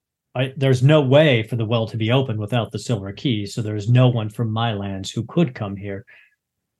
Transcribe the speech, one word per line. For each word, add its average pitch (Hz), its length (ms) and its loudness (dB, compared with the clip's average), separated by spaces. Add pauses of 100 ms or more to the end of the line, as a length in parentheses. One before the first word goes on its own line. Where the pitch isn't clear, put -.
(360)
I, 131 220 -4
there's 135 260 2
no 151 180 8
way 131 420 6
for 113 120 -8
the 113 100 -2
well 113 220 -2
to 110 100 -8
be 110 140 0
opened 131 280 0
without 104 320 -4
the 107 80 -8
silver 98 340 -6
key, 107 320 -4
so 104 160 -8
there's 107 280 -4
no 127 180 6
one 110 220 -2
from 113 220 -6
my 113 220 -2
lands 98 380 -8
who 110 120 -6
could 131 320 -2
come 101 200 -8
here. 98 300 -10 (760)